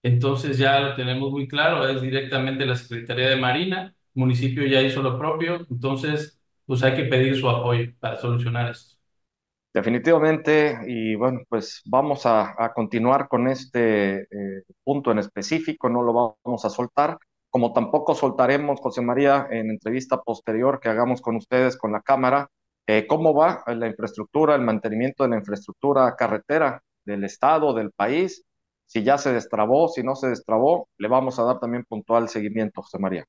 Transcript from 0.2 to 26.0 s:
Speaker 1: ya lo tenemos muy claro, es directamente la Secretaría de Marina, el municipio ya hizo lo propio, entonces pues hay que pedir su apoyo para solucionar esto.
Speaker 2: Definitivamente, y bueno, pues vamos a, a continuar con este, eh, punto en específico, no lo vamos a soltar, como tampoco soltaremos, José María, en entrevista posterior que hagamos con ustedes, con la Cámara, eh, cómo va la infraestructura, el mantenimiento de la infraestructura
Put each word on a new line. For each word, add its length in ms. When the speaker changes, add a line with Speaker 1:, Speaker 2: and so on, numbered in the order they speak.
Speaker 1:
ya 220
lo 160
tenemos 360
muy 160
claro, 400
es 140
directamente 640
la 100
Secretaría 540
de 60
Marina, 600
el 40
municipio 460
ya 160
hizo 200
lo 160
propio, 520
entonces 720
pues 180
hay 120
que 80
pedir 360
su 100
apoyo 500
para 180
solucionar 540
esto. 260
Speaker 2:
Definitivamente, 1120
y 300
bueno, 320
pues 380
vamos 400
a, 360
a 120
continuar 560
con 180
este, 760
eh, 400
punto 280
en 80
específico, 680
no 140
lo 400
vamos 220
a 40
soltar, 480
como 220
tampoco 420
soltaremos, 680
José 200
María, 480
en 200
entrevista 520
posterior 600
que 80
hagamos 320
con 160
ustedes, 400
con 160
la 80
Cámara, 480
eh, 220
cómo 260
va 340
la 200
infraestructura, 680
el 60
mantenimiento 640
de 60
la 80
infraestructura 800